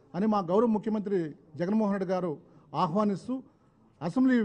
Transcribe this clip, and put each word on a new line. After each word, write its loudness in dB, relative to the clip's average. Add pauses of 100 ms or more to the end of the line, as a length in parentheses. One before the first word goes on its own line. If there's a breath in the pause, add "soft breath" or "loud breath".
(160)
అని 0
మా 2 (100)
గౌరవ 4
ముఖ్యమంత్రి -2 (420)
జగన్మోహన్ 0
రెడ్డి -4
గారు -2 (500 soft breath)
ఆహ్వానిస్తూ, 0 (680 soft breath)
అసెంబ్లీ 2